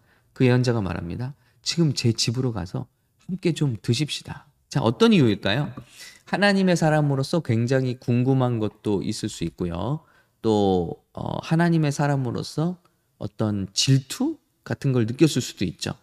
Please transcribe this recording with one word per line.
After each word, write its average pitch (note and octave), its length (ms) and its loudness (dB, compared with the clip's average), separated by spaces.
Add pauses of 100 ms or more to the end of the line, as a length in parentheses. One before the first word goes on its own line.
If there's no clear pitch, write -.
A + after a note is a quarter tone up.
(320)
그 - 120 0
예언자가 B2 360 2
말합니다. F2+ 540 -8 (280)
"지금 D#3+ 320 0
제 A#2 180 0
집으로 B2 400 -2
가서 G#2+ 340 -8 (400)
함께 F3+ 280 -2
좀 C3+ 260 -2
드십시다." - 680 -4 (220)
자, - 120 -4
어떤 A3+ 320 4
이유일까요? A#2+ 600 2 (540)
하나님의 F#3+ 500 2
사람으로서 D3+ 640 2
굉장히 B2 580 0
궁금한 B2 600 0
것도 G#2 440 -2
있을 G#2 260 -4
수 - 160 -8
있고요. F2+ 560 -4 (420)
또, G2 720 2
어, - 300 -8
하나님의 E3 500 2
사람으로서 C#3+ 840 -2 (400)
어떤 G#2+ 540 -4
질투 F#3 680 0 (260)
같은 C3 280 -4
걸 A#2+ 140 2
느꼈을 C3+ 340 2
수도 - 240 -6
있죠. G2 280 -6 (100)